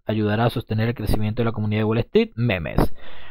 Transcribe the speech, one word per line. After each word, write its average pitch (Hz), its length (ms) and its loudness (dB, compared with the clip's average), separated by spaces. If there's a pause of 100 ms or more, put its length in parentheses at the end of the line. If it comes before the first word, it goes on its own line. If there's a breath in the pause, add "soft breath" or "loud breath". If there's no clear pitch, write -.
ayudará 107 400 0
a 120 60 2
sostener 110 380 -2
el 117 60 -2
crecimiento 107 480 0
de 113 40 2
la 113 60 0
comunidad 107 280 -2
de 110 40 0
Wall 110 140 2
Street 220 380 0
Memes. 92 580 0 (360 loud breath)